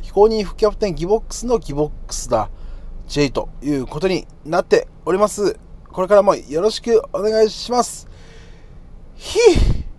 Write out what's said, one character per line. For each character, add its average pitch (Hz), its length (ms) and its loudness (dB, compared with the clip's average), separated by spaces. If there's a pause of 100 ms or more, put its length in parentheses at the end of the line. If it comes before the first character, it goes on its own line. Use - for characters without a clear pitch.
非 - 100 -12
公 202 120 6
認 220 200 4
副 170 140 -8
キ 208 100 2
ャ - 20 4
プ 202 60 -4
テ 208 140 -2
ン 160 60 -4
ギ 147 100 -4
ボ 214 140 2
ッ - 40 -8
ク - 100 -12
ス 226 140 -8
の 240 100 2
ギ 147 160 -6
ボ 151 140 0
ッ 147 40 -8 (140)
ク - 80 -10
ス - 160 -8
だ、 110 200 0 (580)
J 143 220 -2
と - 180 -4 (140)
い 143 140 -4
う 127 120 -4
こ 147 140 -8
と 185 80 0
に 175 180 -4 (160)
な 170 200 -2
っ - 20 -8
て - 240 2 (160)
お 170 80 0
り 190 40 2
ま 208 120 4
す。 202 280 -2 (320)
こ - 120 -6
れ 185 80 -2
か 208 60 6
ら 202 60 8
も 196 140 4
よ 143 260 -4
ろ 214 80 2
し - 120 -6
く 233 200 4 (120)
お - 60 -2
願 220 260 4
い 214 40 -2
し - 220 -8
ま 247 100 2
す。 - 280 -6 (1040)
ひ - 240 -4
ぃ。 - 460 4 (140)